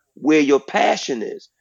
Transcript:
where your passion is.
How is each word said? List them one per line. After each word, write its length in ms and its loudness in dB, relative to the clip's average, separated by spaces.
where 260 2
your 200 4
passion 640 -2
is. 260 -12